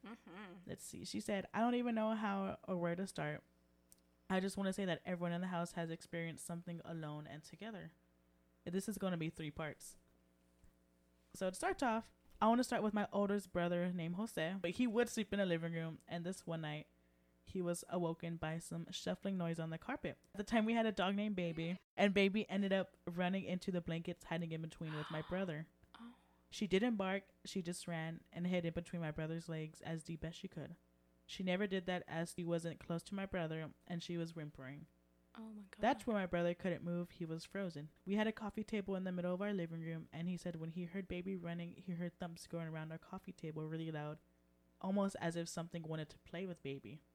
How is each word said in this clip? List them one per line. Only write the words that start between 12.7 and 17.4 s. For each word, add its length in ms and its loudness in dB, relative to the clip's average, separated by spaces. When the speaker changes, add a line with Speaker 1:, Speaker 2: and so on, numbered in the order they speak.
Speaker 2:
with 120 2
my 180 4
oldest 400 2
brother 420 2
named 220 0
Jose, 440 0
but 120 2
he 140 4
would 220 6
sleep 240 0
in 60 2
the 80 6
living 260 2
room, 260 -4
and 160 -4
this 220 -4
one 160 -2
night, 240 -4